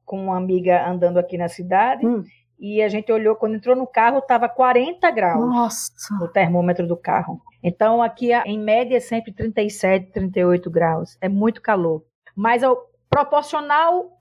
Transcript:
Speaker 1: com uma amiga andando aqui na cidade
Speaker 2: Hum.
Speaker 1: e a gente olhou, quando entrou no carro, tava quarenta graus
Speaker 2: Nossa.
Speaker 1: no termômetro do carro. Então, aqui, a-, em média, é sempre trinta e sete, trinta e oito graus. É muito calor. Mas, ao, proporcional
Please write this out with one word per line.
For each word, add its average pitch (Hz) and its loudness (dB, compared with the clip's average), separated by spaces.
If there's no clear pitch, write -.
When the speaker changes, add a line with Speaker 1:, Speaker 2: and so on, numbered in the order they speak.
Speaker 1:
com 190 -10
uma 185 -2
amiga 180 0
andando 175 0
aqui 180 -2
na 175 -4
cidade 190 -2
Speaker 2:
Hum. 226 -2
Speaker 1:
e 208 -4
a 214 2
gente 208 -4
olhou, 220 2
quando 220 -4
entrou 240 0
no 262 -4
carro, 254 2
tava 240 2
quarenta 254 2
graus 220 0
Speaker 2:
Nossa. 240 -4
Speaker 1:
no 170 -4
termômetro 175 0
do 170 -2
carro. 170 -4
Então, 220 2
aqui, 233 -2
a-, 240 2
em 208 -6
média, 226 2
é 233 2
sempre 226 -6
trinta 214 -4
e 208 0
sete, 190 0
trinta 190 -4
e 180 4
oito 180 2
graus. 165 -2
É 190 -4
muito 208 0
calor. 170 0
Mas, 226 0
ao, 262 4
proporcional 294 0